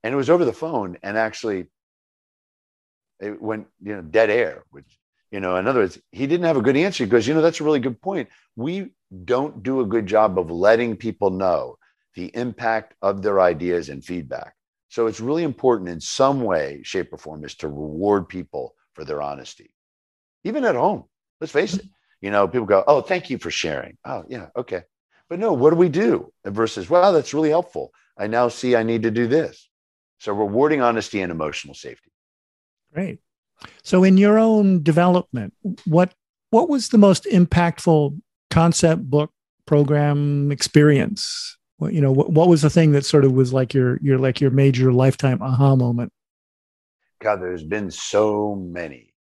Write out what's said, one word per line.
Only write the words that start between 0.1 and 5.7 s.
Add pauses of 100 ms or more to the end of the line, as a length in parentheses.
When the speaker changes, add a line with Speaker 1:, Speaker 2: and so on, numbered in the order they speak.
Speaker 1:
it
was
over
the
phone,
and
actually (1500)
it
went, (140)
you
know,
dead
air,
which, (320)
you
know,
in
other